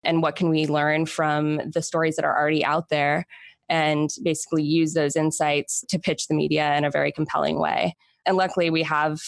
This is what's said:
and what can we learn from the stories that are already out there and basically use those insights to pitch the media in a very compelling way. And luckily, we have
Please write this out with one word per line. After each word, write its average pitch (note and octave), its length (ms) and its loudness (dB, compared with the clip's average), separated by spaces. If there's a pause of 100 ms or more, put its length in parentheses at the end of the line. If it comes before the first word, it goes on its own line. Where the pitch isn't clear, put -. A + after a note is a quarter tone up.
and E3 200 2
what D3+ 120 0
can F3 140 0
we D#3 160 2
learn D3+ 400 2
from D3+ 640 0
the D#3+ 140 -4
stories D#3+ 320 -2
that D#3 100 -2
are D3 100 2
already D3+ 300 0
out D#3+ 240 -2
there D3 380 0 (420)
and D3+ 420 0 (120)
basically D#3+ 400 0
use D#3+ 300 2
those D3+ 240 2
insights D3+ 720 0
to F3+ 100 0
pitch - 300 -4
the D#3 40 0
media D3+ 440 2
in D3 80 2
a D3 40 2
very D3 220 0
compelling D3+ 480 -2
way. - 340 0 (320)
And F#3+ 120 2
luckily, F#3 320 0
we D#3+ 140 0
have D3+ 440 -2